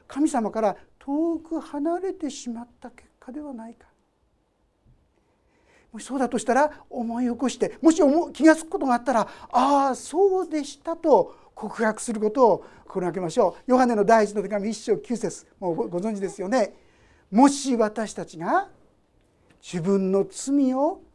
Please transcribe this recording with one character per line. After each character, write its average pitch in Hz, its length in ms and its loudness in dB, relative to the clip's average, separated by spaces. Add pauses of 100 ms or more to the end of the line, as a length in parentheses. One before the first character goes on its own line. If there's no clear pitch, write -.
神 294 220 -2
様 226 240 -2
か 220 80 -4
ら 202 160 0 (240)
遠 320 380 -2
く 320 200 -8
離 302 400 -6
れ 370 140 -6
て 320 180 -8
し - 180 -14
ま 233 140 -10
っ 240 60 -18 (100)
た 240 120 -18
結 - 180 -20 (100)
果 - 140 -20
で 302 80 -12
は 294 120 -14
な 226 160 -14
い 233 60 -20
か。 - 140 -20 (2000)
も 220 80 -16
し - 60 -16
そ 247 100 -10
う 285 40 -2
だ 247 100 0
と 247 100 -2
し - 60 -8
た 240 100 2
ら 294 340 0
思 233 320 -6
い 254 40 0
起 240 120 -2
こ 254 120 -2
し - 100 -8
て、 - 240 -2
も 320 80 8
し 320 100 4
思 302 260 4
う、 285 60 -14
気 262 120 -2
が 311 100 10
つ 320 100 -8
く - 60 -18
こ 392 80 -4
と 330 80 -2
が 247 80 2
あ 240 40 2
っ 240 60 -10
た 269 80 0
ら、 220 160 2 (220)
「あ 277 400 4
あ、 247 60 -2
そ 370 460 2
う - 60 -6
で 302 140 -4
し - 180 -14
た」 330 160 -6
と 277 380 4 (220)
告 - 260 -6
白 214 180 0
す - 120 -6
る 214 80 -4
こ 214 100 0
と 247 180 6
を 180 160 0 (200)
心 180 240 -6
が 165 40 -6
け 180 60 -6
ま 180 120 -4
し - 100 -6
ょ 180 160 2 (100)
う。 - 60 0
ヨ 254 60 6
ハ 262 60 4
ネ 240 120 0
の 208 80 2
第 220 220 6
一 202 60 -6
の 208 100 -4
手 190 60 -6
紙 202 220 -4
一 214 80 -8
章 208 200 -2
九 - 180 -6
節、 - 280 -8 (140)
も 180 140 -4
う - 20 -2
ご、 160 140 -4
ご 175 100 -4
存 214 160 -4
知 196 60 -8
で 190 80 -4
す - 120 -12
よ 185 80 -6
ね。 226 260 0 (580)
「も 254 160 8
し 269 280 -2
私 214 380 -2
た 180 100 -10
ち - 140 -18
が 294 320 -2 (920)
自 175 180 -8
分 190 300 0
の 196 180 0
罪 277 460 0
を 302 260 -2 (140)